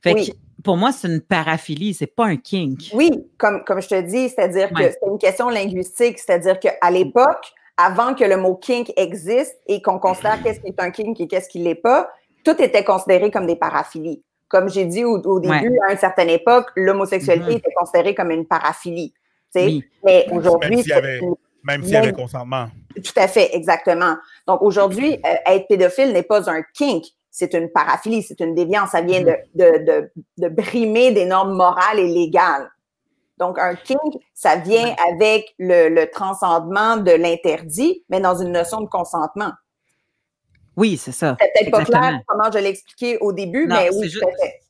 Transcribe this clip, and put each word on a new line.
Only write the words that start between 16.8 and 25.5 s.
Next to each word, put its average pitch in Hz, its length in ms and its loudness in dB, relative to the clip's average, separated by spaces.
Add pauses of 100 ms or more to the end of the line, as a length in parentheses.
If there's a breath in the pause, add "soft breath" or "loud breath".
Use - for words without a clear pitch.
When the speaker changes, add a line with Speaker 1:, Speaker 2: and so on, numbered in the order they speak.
Speaker 1:
Mhm. - 80 0
Speaker 2:
était - 180 -6
considérée 180 380 0
comme 180 160 -4
une 165 160 -4
paraphilie, 165 680 -4 (420)
tu 180 60 2
sais. 180 60 4
Speaker 1:
Oui. 151 180 -2 (200)
Speaker 2:
Mais 185 240 6
Speaker 3:
Même 175 100 -2
Speaker 2:
aujourd'hui, 170 400 2
Speaker 3:
s'il 214 100 -2
y 151 60 0
avait, 135 260 0
Speaker 2:
c'est 180 60 -6
une 175 80 -4 (300)
Speaker 3:
même 143 180 -4
s'il - 100 -4
y 156 40 4
avait 220 100 4
Speaker 2:
même - 100 -2
Speaker 3:
consentement. 123 520 -8 (260)
Speaker 2:
Tout - 220 -12
à 190 120 4
fait, 190 260 2
exactement. 170 640 0 (320 loud breath)
Donc 185 140 0
aujourd'hui, 202 520 2 (120)
euh, 170 80 2 (180)